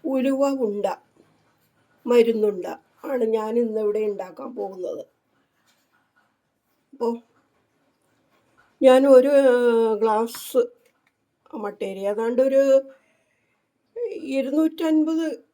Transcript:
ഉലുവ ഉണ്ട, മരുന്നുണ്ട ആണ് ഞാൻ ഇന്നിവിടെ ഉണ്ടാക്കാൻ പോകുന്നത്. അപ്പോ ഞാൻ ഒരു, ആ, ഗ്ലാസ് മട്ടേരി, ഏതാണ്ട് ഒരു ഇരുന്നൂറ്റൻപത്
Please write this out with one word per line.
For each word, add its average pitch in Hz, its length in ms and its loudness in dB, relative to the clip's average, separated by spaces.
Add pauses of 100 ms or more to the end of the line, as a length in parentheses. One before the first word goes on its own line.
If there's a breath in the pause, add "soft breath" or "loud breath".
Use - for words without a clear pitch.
(120)
ഉലുവ 269 300 0 (240)
ഉണ്ട, 202 200 -4 (1200)
മരുന്നുണ്ട 214 560 2 (440)
ആണ് 247 140 -2 (120)
ഞാൻ 220 160 -4 (100)
ഇന്നിവിടെ 214 480 -2
ഉണ്ടാക്കാൻ 190 480 -12
പോകുന്നത്. 190 440 -10 (1900)
അപ്പോ 233 160 -4 (1800)
ഞാൻ 262 140 8 (160)
ഒരു, 262 160 6 (200)
ആ, 247 40 2 (460)
ഗ്ലാസ് 226 600 -2 (1000)
മട്ടേരി, 196 480 -10
ഏതാണ്ട് 233 360 -2
ഒരു 269 140 2 (1700 soft breath)
ഇരുന്നൂറ്റൻപത് 311 880 0 (280)